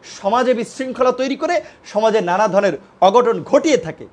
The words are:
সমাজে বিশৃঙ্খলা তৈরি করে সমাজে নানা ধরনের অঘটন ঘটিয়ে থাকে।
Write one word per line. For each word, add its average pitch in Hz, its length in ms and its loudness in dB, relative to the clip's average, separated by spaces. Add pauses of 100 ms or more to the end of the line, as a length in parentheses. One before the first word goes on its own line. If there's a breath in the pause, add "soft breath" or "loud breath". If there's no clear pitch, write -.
(180)
সমাজে 240 360 0
বিশৃঙ্খলা 254 580 -4
তৈরি 262 240 -4
করে 339 200 -4 (360 loud breath)
সমাজে 220 280 0
নানা 185 280 0
ধরনের 190 260 2 (260 loud breath)
অঘটন 226 420 4
ঘটিয়ে 277 440 2
থাকে। 147 260 -14